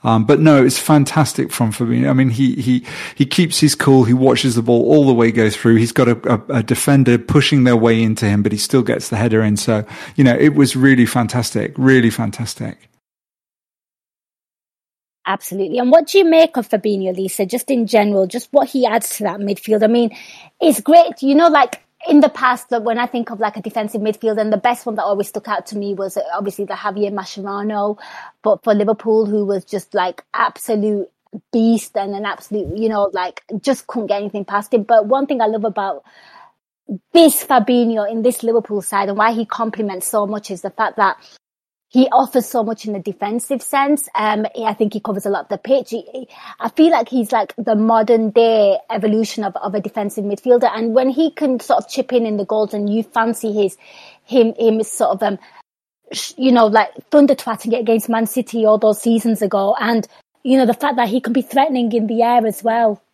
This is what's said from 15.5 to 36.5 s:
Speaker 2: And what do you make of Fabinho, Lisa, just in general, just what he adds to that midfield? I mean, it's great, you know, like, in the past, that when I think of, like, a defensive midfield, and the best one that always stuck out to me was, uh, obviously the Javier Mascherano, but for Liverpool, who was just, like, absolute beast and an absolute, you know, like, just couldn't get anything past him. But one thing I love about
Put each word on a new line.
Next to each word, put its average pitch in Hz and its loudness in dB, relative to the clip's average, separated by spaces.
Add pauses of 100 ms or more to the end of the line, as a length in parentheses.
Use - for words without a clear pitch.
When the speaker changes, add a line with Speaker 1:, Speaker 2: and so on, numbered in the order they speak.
Speaker 2:
And 247 0
what 311 6
do 392 2
you 381 4
make 320 4
of 226 -6
Fabinho, 190 -2
Lisa, 190 -4
just 247 -8
in 233 0
general, 202 2
just 240 -10
what 269 2
he 254 -2
adds - -2
to 220 -8
that 196 -6
midfield? 202 -2
I 214 2
mean, 233 0 (460)
it's 294 2
great, 339 4
you 269 2
know, 330 6
like, - 2 (260)
in 294 6
the 294 6
past, 254 -2
that 233 -2
when 226 -2
I 240 -2
think 240 -6
of, 208 -12
like, 208 -4
a 196 -10
defensive 208 -6
midfield, 214 -2
and 214 0
the 202 0
best 240 -2
one 220 -6
that 170 -4
always 202 -2
stuck - -12
out 202 -6
to 208 -10
me 202 -6
was, 196 -6
uh, 185 -6 (120)
obviously 202 -8
the 190 -10
Javier 202 -6
Mascherano, 202 -6 (440)
but 202 0
for 214 2
Liverpool, 214 0
who 208 -2
was 196 -4
just, - -10
like, 185 -4 (120)
absolute 208 -4 (420)
beast 226 0
and 196 -6
an 208 -8
absolute, 196 -8
you 220 -2
know, 202 -2
like, 180 -8 (200)
just 262 -4
couldn't 214 -8
get 202 -2
anything 202 -8
past 208 -4
him. 214 0
But 214 2
one 269 0
thing 269 -4
I 220 2
love 220 -4
about 196 -6 (1120)